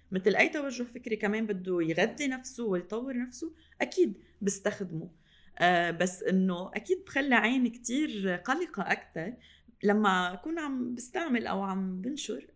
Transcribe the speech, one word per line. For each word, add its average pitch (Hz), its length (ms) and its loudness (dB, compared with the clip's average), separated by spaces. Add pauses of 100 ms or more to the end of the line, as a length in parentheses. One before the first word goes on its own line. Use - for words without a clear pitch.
(100)
مثل 190 260 4
أي 277 120 6
توجه 277 340 -4
فكري 240 340 -6
كمان 214 300 0
بده 185 360 0
يغذي 185 440 2
نفسه 254 380 -6
ويطور 220 540 -2
نفسه، 254 340 -6 (280)
أكيد 285 380 2 (240)
بستخدمه. 185 680 -4 (480)
آه، 175 320 4
بس 170 320 0
إنه 185 520 2
أكيد 359 320 0
بخلي 277 280 2
عيني 233 360 4
كتير 226 720 -2
قلقة 277 380 -2
أكتر 170 500 -4 (500)
لما 190 500 4
أكون 311 260 -6
عم 262 360 -4
بستعمل 240 520 -2
أو 196 160 -2
عم 190 380 -2
بنشر 254 560 -6